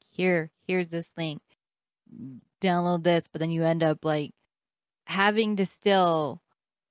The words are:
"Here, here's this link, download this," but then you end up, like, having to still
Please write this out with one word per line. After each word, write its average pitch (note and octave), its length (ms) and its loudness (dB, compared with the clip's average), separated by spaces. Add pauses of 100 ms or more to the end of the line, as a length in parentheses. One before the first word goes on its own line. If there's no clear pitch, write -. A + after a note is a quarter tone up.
"Here, F3 420 0 (160)
here's F3+ 220 -2
this E3+ 280 -8
link, D#3 240 -8 (1200)
download F3 420 0
this," E3+ 260 2
but D#3 100 -10
then D#3+ 100 -2
you E3 140 -2
end E3 180 2
up, D#3 220 0
like, D3+ 280 -2 (760)
having G#3 500 2
to G3 80 2
still E3+ 760 0 (500)